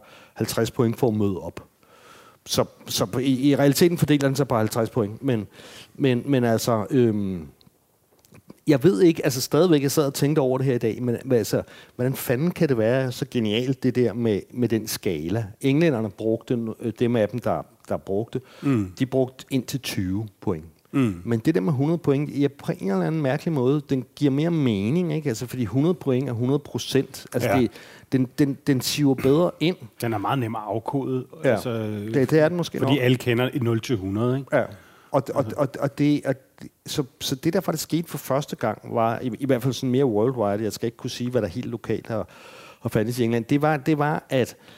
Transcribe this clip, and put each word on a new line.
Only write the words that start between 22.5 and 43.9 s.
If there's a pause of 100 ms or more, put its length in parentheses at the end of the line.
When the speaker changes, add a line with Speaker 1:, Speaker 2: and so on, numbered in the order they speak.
Speaker 1:
en
eller
anden
mærkelig
måde,
den (100)
giver
mere
mening,
ikke?
Altså,
fordi
hundrede
point
er
hundrede
procent.
Altså,
Speaker 2:
Ja. (440)
Speaker 1:
det,
den, (100)
den
siver
bedre
ind. (260)
Speaker 2:
Den
er
meget
nem
at
afkode, (180)
Speaker 1:
Ja.
Speaker 2:
altså, (300)
Speaker 1:
Det,
det
er
den
måske
Speaker 2:
fordi
Speaker 1:
nok.
Speaker 2:
alle
kender
et
nul
til
hundrede,
ikke?
Speaker 1:
Ja. (480)
Og, (100)
og,
Speaker 2:
Altså.
Speaker 1:
og, (120)
og
det,
og (260)
det, (160)
så, (180)
så
det,
der
faktisk
skete
for
første
gang,
var,
i,
i
hvert
fald
sådan
mere
worldwide,
jeg
skal
ikke
kunne
sige,
hvad
der
helt
lokalt
har, (540)
har
fandtes
i
England,
det
var,
det